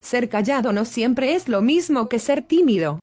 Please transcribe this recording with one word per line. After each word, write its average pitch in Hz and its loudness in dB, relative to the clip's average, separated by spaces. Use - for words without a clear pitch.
Ser 247 -2
callado 226 0
no 208 0
siempre 254 -2
es 359 -4
lo 202 0
mismo 277 2
que 233 -2
ser 285 -2
tímido. 190 2